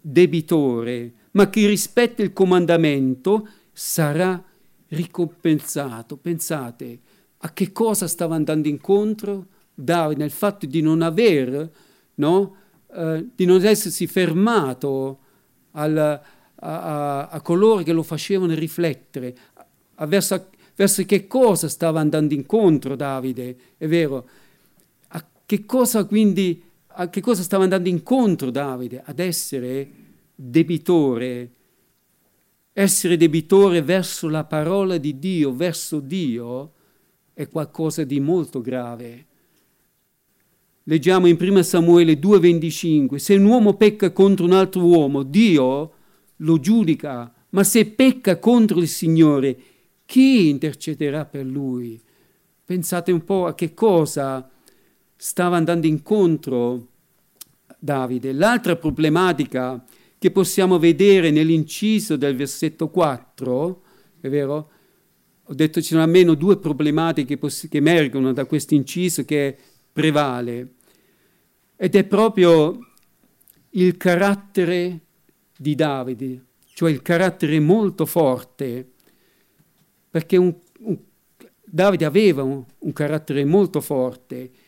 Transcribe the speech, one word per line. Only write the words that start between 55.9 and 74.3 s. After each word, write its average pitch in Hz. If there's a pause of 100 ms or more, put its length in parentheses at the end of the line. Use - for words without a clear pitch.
Davide. 131
L'altra 196
problematica 151 (340)
che 180
possiamo 185
vedere 170
nell'inciso 160
del 139
versetto 151
quattro, 147 (380)
è -
vero? 147 (720)
Ho -
detto 156
ci -
sono 160
almeno 170
due 175
problematiche 151
che 135
poss-, -
che -
emergono 143
da 131
questo 156
inciso 156
che 143 (360)
prevale, 127 (1040)
ed 180
è 196
proprio 196 (920)
il 180
carattere 180 (540)